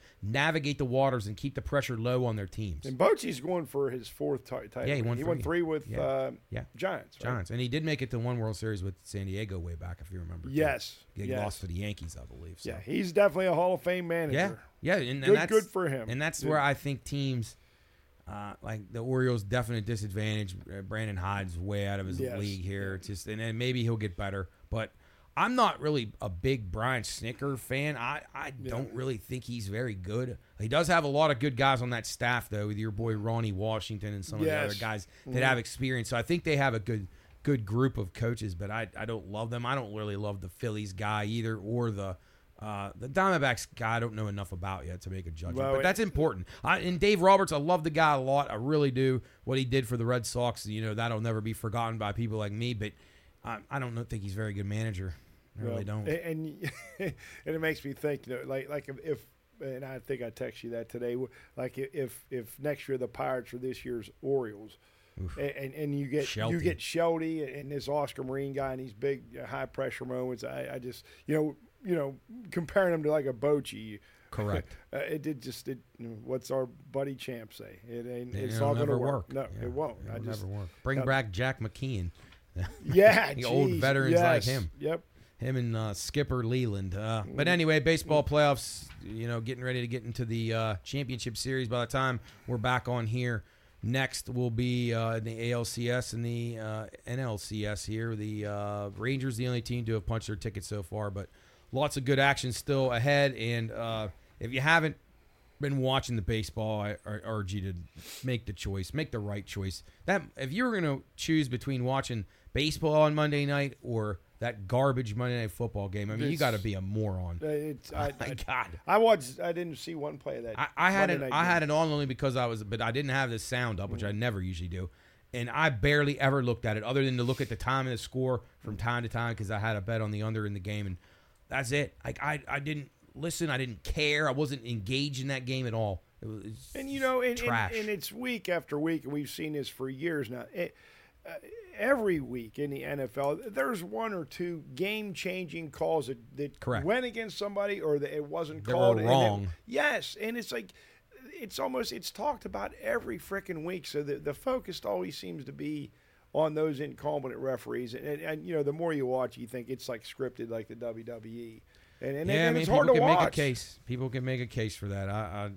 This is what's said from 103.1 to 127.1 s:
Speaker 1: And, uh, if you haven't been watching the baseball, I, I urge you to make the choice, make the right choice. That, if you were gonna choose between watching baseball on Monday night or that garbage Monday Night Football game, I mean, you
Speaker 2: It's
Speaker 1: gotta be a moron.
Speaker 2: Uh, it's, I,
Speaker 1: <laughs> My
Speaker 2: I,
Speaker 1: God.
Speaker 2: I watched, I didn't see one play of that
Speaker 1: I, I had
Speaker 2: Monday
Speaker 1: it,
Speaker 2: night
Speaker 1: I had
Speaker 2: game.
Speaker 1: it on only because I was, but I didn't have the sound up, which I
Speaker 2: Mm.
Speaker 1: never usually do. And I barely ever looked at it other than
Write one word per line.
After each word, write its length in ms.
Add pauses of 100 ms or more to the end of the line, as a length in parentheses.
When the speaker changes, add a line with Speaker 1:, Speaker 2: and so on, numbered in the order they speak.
Speaker 1:
And, 360
uh, 380 (320)
if 100
you 80
haven't 380 (640)
been 160
watching 400
the 40
baseball, 600
I, 100 (140)
I 180
urge 300
you 80 (100)
to 20 (520)
make 200
the 80
choice, 400
make 180
the 80
right 260
choice. 380 (220)
That, 180 (120)
if 160
you 140
were 80
gonna 260 (160)
choose 320
between 380
watching 400 (260)
baseball 520
on 100
Monday 320
night 380
or 360 (200)
that 300
garbage 460
Monday 260
Night 100
Football 380
game, 200
I 60
mean, 120
you 40
Speaker 2:
It's 80
Speaker 1:
gotta 200
be 160
a 60
moron. 640
Speaker 2:
Uh, 40
it's, 440
I, 240
Speaker 1:
<laughs> 60
My 60
Speaker 2:
I, 80
Speaker 1:
God. 320 (200)
Speaker 2:
I 120
watched, 420
I 100
didn't 260
see 180
one 220
play 200
of 80
that 120
Speaker 1:
I, 100 (100)
I 140
had 180
Speaker 2:
Monday 160
Speaker 1:
it, 40
Speaker 2:
night 80
Speaker 1:
I 60
had 160
Speaker 2:
game. 100
Speaker 1:
it 40
on 180
only 140
because 320
I 80
was, 180
but 180
I 100
didn't 200
have 180
the 80
sound 440
up, 80
which 160
I 80
Speaker 2:
Mm. 60
Speaker 1:
never 220
usually 280
do. 200 (440)
And 160
I 200
barely 520
ever 200
looked 220
at 140
it 60
other 200
than 140